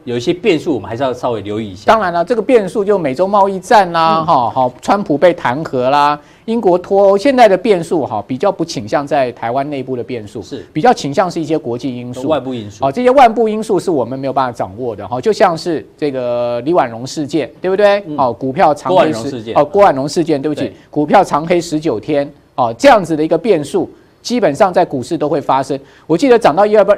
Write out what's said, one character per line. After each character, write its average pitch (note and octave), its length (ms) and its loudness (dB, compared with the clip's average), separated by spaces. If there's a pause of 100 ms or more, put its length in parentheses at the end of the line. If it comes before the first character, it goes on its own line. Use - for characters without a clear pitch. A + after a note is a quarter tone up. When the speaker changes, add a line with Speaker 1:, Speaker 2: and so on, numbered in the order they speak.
Speaker 1:
有 A#2+ 140 -6
一 - 20 -2
些 E3 140 -2
变 F3+ 240 0
数， D3 160 -4
我 A2+ 60 -2
们 G#2 100 -10
还 A#2 80 -8
是 C3+ 60 -4
要 C3 100 -2
稍 B2 180 -4
微 G#2+ 100 -4
留 G#2 200 -6
意 G#2+ 80 -10
一 F#2 60 -14
下。 - 160 0
Speaker 2:
当 A3 100 4
然 F3+ 100 -2
了， E3+ 140 -2
这 A#3+ 100 0
个 A3 60 -2
变 G#3 260 2
数 G3+ 160 -4
就 G3+ 140 2
美 D3 160 -2
洲 F3+ 140 0
贸 G3+ 200 2
易 G3 120 -4
战 F#3 320 2
啦， E3 280 2
Speaker 1:
嗯。 D#3+ 60 -4
Speaker 2:
哈， C#3 240 2
好， B2+ 320 -2
川 G3 220 -2
普 - 140 0
被 F3+ 160 6
弹 D3 300 -4
劾 B2+ 260 -2
啦， D3 300 2 (260)
英 A3+ 160 -2
国 F3+ 160 4
脱 G3 320 2
欧， G3+ 80 4
现 C4 180 2
在 B3 100 8
的 F#3+ 120 4
变 F#3 260 0
数 D#3+ 220 -2
哈， G#2+ 200 -6
比 C3 120 -6
较 G3 120 0
不 F#3 140 -4
倾 C3+ 240 -8
向 D3 180 -2
在 C#3 280 0
台 A#2 180 -6
湾 C#3 180 -2
内 C#3 140 -8
部 B2+ 140 -6
的 A#2 60 -6
变 A2+ 220 -8
数， G#2 160 -12
Speaker 1:
是。 F#2+ 300 -14
Speaker 2:
比 D3+ 80 -6
较 A#3+ 140 4
倾 C#3+ 200 -4
向 F#3 160 0
是 E3 120 -6
一 - 20 -6
些 D#3 140 -2
国 A#2+ 200 -6
际 B2+ 160 -6
因 B2 200 -10
素。 B2+ 160 -6
Speaker 1:
外 D3+ 100 0
部 C3 140 -8
因 G#2 180 -10
素。 - 140 -6
Speaker 2:
哦， C#3 60 0
这 B3 120 -4
些 B3 80 4
外 C4 160 8
部 A3 220 0
因 G#3+ 120 -4
素 G3 160 -2
是 F3+ 140 -2
我 C3 140 0
们 B2+ 120 -8
没 C3+ 100 -6
有 C3 40 -2
办 C3+ 140 0
法 B2 120 -4
掌 G#2 200 -6
握 A#2+ 180 -6
的 G2+ 100 -12
哈， B2 140 -6
就 G#3+ 140 0
像 F#3+ 240 2
是 D#3 280 -4 (120)
这 D3+ 120 -2
个 A#2+ 520 -2
李 D3+ 120 -2
婉 C#3+ 160 2
容 A#2 160 -10
事 C#3 220 -6
件， D3+ 320 -4
对 F#3 100 -4
不 F#3+ 60 0
对？ G3+ 320 4
Speaker 1:
嗯。 D3+ 100 -10
Speaker 2:
哦， C3 140 0
股 C3 220 -6
票 D#3 200 4
长 C#3+ 220 -2
黑 D#3+ 160 4
十-， - 0 -
Speaker 1:
郭 - 0 -
婉 - 0 -
容 C#3 180 -6
事 B2 140 -8
件。 A2+ 140 -4
Speaker 2:
哦， D3 80 4
郭 G3 180 0
婉 F3 100 6
容 C3+ 140 -4
事 E3 160 -2
件， D3+ 180 0
对 D3+ 60 -4
不 D3+ 80 -2
起， C#3 60 -8
Speaker 1:
对。 A2 140 -6 (140)
Speaker 2:
股 D3 160 -2
票 G3 160 4
长 E3 240 -2
黑 F3 140 0
十 E3 180 -4
九 D3+ 220 -2
天， C#3+ 320 -2 (240)
哦， A#2 220 0
这 C#4 100 4
样 A3+ 160 6
子 D#3+ 100 -4
的 D3+ 80 -2
一 D#3 60 0
个 E3 100 2
变 F3 240 2
数， C#3+ 280 -4 (320)
基 A#3+ 180 -4
本 D#3+ 160 2
上 F#3+ 160 2
在 F3+ 140 2
股 C3+ 180 -6
市 D#3+ 140 -6
都 D3 100 -2
会 D3 140 -2
发 C3+ 200 0
生。 C3+ 160 -6 (280)
我 D#3+ 120 0
记 C4+ 120 2
得 A#3 100 6
涨 D3+ 160 4
到 G3+ 100 4
一 G#3+ 120 2
二 G3 80 6
八， G3 120 4